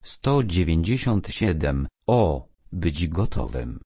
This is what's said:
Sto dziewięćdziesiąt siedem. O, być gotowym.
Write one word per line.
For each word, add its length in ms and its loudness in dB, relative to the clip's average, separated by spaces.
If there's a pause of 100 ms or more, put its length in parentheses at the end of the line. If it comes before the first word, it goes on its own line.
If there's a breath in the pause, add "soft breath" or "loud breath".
Sto 360 0
dziewięćdziesiąt 840 0
siedem. 600 0 (200)
O, 400 2 (240)
być 360 -2
gotowym. 800 -4